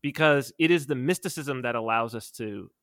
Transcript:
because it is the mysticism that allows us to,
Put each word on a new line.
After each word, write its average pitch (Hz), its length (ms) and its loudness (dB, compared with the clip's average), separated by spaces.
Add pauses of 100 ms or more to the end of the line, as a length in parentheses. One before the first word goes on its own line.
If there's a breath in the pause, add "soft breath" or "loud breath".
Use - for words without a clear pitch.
because 143 560 2
it 160 140 6
is 151 160 2
the 143 80 0
mysticism 139 680 -4
that 120 140 -2
allows 113 400 0
us - 160 -12
to, 101 400 -10 (100)